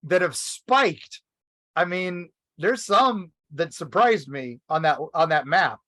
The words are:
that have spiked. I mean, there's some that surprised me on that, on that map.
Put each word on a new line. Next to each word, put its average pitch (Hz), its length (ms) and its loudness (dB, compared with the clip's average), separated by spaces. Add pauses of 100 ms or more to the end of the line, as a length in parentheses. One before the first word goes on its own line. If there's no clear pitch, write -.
that 175 180 2
have 170 140 -2
spiked. - 840 -2 (540)
I 165 100 2
mean, 180 440 -6 (280)
there's 208 280 -2
some 208 460 2 (220)
that 156 200 -4
surprised 185 540 0
me 131 320 -10 (100)
on 160 140 0
that, 151 160 2 (140)
on 165 160 2
that 151 180 0
map. 151 400 0